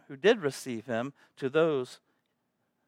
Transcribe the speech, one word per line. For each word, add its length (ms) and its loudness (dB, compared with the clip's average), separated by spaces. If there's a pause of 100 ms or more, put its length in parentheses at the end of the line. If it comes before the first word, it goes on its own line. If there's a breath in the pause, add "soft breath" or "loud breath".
who 80 -14
did 240 4
receive 440 -6
him, 280 -4 (240 soft breath)
to 120 -4
those 520 0 (880)